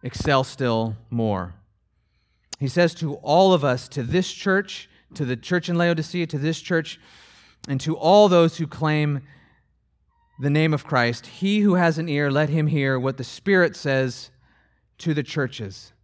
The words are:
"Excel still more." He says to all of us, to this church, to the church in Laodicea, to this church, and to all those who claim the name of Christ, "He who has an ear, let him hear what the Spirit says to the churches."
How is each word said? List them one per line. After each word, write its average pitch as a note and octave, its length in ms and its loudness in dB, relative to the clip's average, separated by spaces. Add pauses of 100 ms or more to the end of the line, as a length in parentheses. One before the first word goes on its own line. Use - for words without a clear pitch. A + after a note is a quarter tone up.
"Excel C3 400 0
still A2+ 520 -2 (140)
more." G2+ 460 -4 (1040)
He C#3 80 -4
says E3+ 280 2
to D#3+ 200 -6
all F#3 380 4
of D3+ 100 2
us, B2+ 260 -2
to C3+ 140 -6
this E3+ 280 -2
church, - 560 -4 (280)
to D3+ 100 -4
the B2 100 -2
church E3+ 320 -4
in F3 120 -2
Laodicea, E3+ 480 -2
to D#3 100 -6
this D#3 240 -4
church, E3 380 -4 (680)
and C3+ 140 -4
to D#3 160 -2
all G3+ 320 6
those E3+ 280 4
who D#3+ 100 -4
claim D3+ 560 -2 (1160)
the C#3+ 120 0
name D#3 240 2
of C#3+ 100 -6
Christ, A#2+ 400 0
"He G3+ 360 -2
who G3+ 120 4
has E3+ 240 2
an E3 100 -6
ear, D3 220 0
let C#3+ 200 2
him D#3 180 0
hear C3+ 320 0
what C3+ 180 -4
the C3+ 60 -8
Spirit F#3 520 0
says C3 540 -4 (680)
to D#3+ 160 -2
the D3 80 -2
churches." A2+ 680 -8 (120)